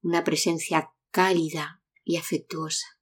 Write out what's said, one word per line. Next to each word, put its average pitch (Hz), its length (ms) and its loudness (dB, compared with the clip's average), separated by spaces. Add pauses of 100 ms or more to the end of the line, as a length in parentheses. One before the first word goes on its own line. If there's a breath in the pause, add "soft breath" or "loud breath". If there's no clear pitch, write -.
una 170 240 2
presencia 160 680 0 (160)
cálida 170 720 0 (180)
y 170 140 -2
afectuosa. 160 720 -4 (140)